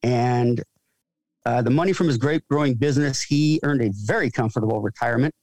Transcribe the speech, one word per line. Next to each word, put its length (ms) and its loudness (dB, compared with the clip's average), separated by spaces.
And, 580 2
uh, 160 0
the 80 0
money 240 2
from 140 0
his 100 2
grape 320 0
growing 240 2
business, 480 0
he 420 2
earned 200 0
a 80 0
very 260 0
comfortable 500 -2
retirement. 600 -2